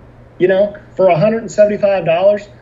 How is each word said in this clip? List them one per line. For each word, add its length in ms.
you 100
know, 280
for 140
a 100
hundred 200
and 120
seventy-five 560
dollars. 420